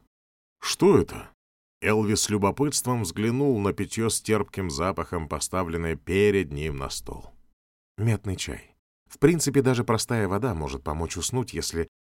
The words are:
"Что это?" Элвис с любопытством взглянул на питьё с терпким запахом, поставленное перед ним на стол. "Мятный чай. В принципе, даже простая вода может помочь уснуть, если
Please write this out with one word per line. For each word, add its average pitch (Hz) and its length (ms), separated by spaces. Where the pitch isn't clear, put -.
"Что 175 380
это?" - 320
Элвис 107 420
с - 60
любопытством 117 760
взглянул 117 560
на 98 140
питьё 107 360
с - 120
терпким 98 480
запахом, 82 580
поставленное 82 680
перед 95 560
ним 71 260
на 67 120
стол. - 420
"Мятный 101 400
чай. - 380
В - 120
принципе, 143 420
даже 120 220
простая 110 440
вода 101 260
может 69 300
помочь 80 340
уснуть, 120 360
если 82 340